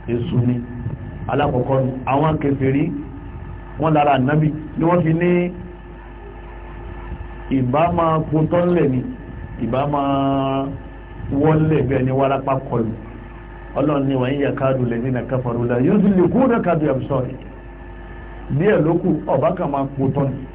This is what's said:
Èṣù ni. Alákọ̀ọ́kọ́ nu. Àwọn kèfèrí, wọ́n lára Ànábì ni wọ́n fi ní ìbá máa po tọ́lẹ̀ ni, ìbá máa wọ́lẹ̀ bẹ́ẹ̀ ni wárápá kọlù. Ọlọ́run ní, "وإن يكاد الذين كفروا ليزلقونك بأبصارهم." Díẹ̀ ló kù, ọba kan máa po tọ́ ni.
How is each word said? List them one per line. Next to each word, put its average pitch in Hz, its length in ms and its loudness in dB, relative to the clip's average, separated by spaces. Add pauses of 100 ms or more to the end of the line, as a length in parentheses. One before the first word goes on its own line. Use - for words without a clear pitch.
Èṣù 120 340 0
ni. 120 220 2 (640)
Alákọ̀ọ́kọ́ 135 560 0
nu. 123 140 0 (100)
Àwọn 151 360 2
kèfèrí, 139 540 0 (840)
wọ́n 156 160 2
lára 147 200 6
Ànábì 147 400 4 (200)
ni 160 120 -2
wọ́n 175 180 4
fi 160 120 4
ní 175 380 2 (1900)
ìbá 135 460 2
máa 165 280 2
po 156 200 0
tọ́lẹ̀ 175 480 4
ni, 127 140 0 (540)
ìbá 117 260 0
máa 139 840 0 (640)
wọ́lẹ̀ 156 520 4
bẹ́ẹ̀ 127 220 2
ni 131 80 2
wárápá 135 440 2
kọlù. 117 340 -2 (800)
Ọlọ́run 143 340 0
ní, 135 100 2
"وإن 127 220 0
يكاد 131 420 0
الذين 120 420 0
كفروا 120 460 -2
ليزلقونك 185 1040 4
بأبصارهم." 135 680 0 (1080)
Díẹ̀ 170 340 2
ló 160 140 4
kù, 160 280 2
ọba 151 280 2
kan 180 200 -2
máa 139 160 -2
po 135 180 -2
tọ́ 135 200 0
ni. 123 120 -2 (180)